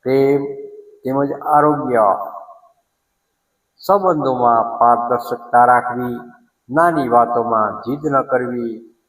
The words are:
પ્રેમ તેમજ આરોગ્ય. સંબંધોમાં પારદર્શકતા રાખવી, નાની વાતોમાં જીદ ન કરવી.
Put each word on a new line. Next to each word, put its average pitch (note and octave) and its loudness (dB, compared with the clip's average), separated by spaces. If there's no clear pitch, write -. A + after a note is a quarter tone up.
પ્રેમ C#3 2
તેમજ C#3 -2
આરોગ્ય. C#3 2
સંબંધોમાં C3 0
પારદર્શકતા A#2+ 2
રાખવી, B2 0
નાની D3+ 0
વાતોમાં A#2 0
જીદ C#3+ -8
ન C#3 0
કરવી. B2 -6